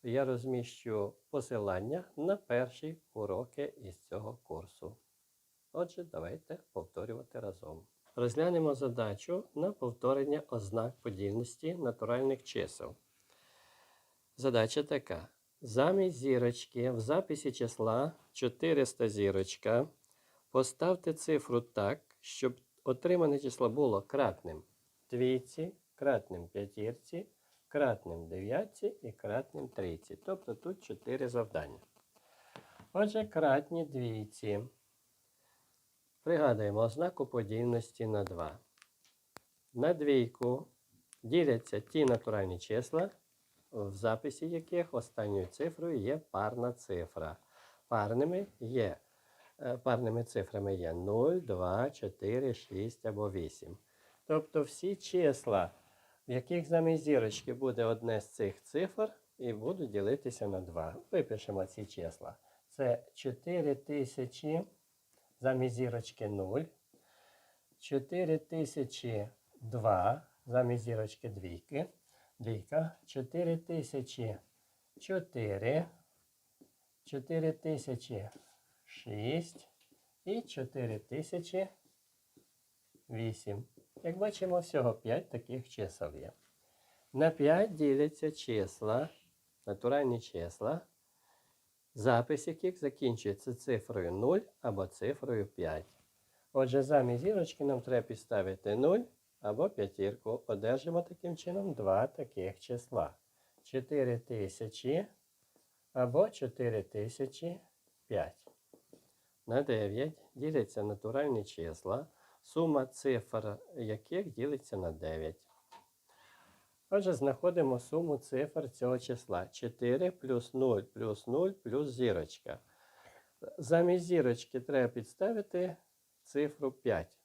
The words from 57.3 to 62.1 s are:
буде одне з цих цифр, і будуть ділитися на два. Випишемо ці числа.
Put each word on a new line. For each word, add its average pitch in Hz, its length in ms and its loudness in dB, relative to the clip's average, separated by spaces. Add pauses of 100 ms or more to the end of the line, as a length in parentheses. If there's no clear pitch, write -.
буде 120 300 0
одне 113 360 2
з - 80 -8
цих 98 340 -2
цифр, 196 500 -2 (260)
і 123 140 -2
будуть 131 380 -4
ділитися 110 580 0
на 95 120 -2
два. 82 360 -6 (140)
Випишемо 104 560 -2
ці 104 200 -12
числа. - 500 -10 (320)